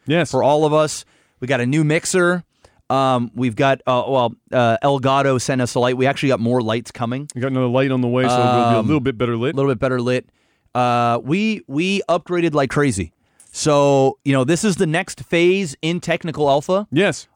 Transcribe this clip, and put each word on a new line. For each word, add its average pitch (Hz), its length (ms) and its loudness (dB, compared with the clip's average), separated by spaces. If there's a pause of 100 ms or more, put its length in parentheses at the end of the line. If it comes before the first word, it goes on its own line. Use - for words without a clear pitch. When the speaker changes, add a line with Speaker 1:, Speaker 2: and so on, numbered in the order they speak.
Speaker 1:
Yes. 151 240 0
Speaker 2:
for 131 120 0
all 147 220 4
of 147 80 2
us. 156 320 0 (360)
We 127 60 -8
got 127 140 0
a 120 60 -2
new 151 180 2
mixer. 175 600 0 (460)
Um, 127 440 0
we've 123 200 -2
got, 135 320 2
uh, 127 220 0
well, 123 260 0 (160)
uh, 117 320 2
Elgato 135 580 2
sent 131 200 -2
us 123 140 -4
a 127 60 0
light. 123 160 0
We 127 100 0
actually 139 240 0
got 117 100 0
more 120 220 0
lights 113 280 -4
coming. 127 440 -8
Speaker 1:
We 123 60 -8
got 131 100 -2
another 127 180 0
light 131 220 2
on 127 100 0
the 123 80 0
way, 127 160 0
so 123 80 0
it'll 123 120 2
be 120 320 2
a - 20 2
Speaker 2:
Um, 110 80 0
Speaker 1:
little 147 140 2
bit 123 180 -4
better 120 180 -2
lit. 123 180 -4
Speaker 2:
A - 20 -6
little 139 140 0
bit 120 80 -2
better 127 220 -2
lit. 127 280 -2 (460)
Uh, 120 480 0
we, 202 440 -2
we 180 420 -2
upgraded 170 460 -2
like 139 160 0
crazy. 110 420 -2 (400)
So, 143 720 2
you 139 80 0
know, 135 120 2
this 165 200 0
is 196 120 0
the 190 100 0
next 165 380 -6
phase 180 580 0
in 170 180 -4
Technical 156 480 -2
Alpha. 185 420 0
Speaker 1:
Yes. 165 460 0